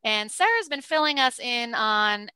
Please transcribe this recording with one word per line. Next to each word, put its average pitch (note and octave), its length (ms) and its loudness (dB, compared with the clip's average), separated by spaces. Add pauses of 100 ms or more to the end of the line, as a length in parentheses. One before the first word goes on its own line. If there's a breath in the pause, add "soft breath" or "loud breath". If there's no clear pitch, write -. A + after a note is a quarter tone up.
And G#3+ 260 -2
Sarah's G#4+ 400 2
been C#4 120 -6
filling D4+ 360 0
us C4 220 2
in A#3+ 340 -4
on G#3 640 0